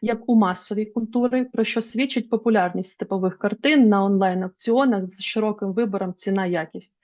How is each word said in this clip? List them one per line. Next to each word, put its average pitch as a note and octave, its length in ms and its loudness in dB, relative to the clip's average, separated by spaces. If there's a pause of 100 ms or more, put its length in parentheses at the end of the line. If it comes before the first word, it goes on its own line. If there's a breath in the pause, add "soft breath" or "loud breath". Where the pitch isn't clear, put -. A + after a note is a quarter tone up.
як A3+ 280 -4
у A#3+ 60 4
масовій G3+ 500 2
культурі, A#3+ 580 -2
про A#3+ 200 -2
що A3+ 180 -2
свідчить B3+ 480 -4
популярність F#3+ 640 0
степових F#3 460 -4
картин A#3+ 520 4
на G3+ 140 4
онлайн-аукціонах G3 1040 0
з - 140 -18
широким G#3 520 -2
вибором G3 400 -2
ціна-якість, F3+ 800 -4 (100)